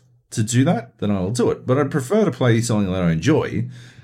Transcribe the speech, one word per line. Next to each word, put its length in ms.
to 140
do 220
that, 340
then 100
I'll 220
do 180
it. 160
But 140
I'd 100
prefer 340
to 80
play 300
something 320
that 80
I 120
enjoy. 540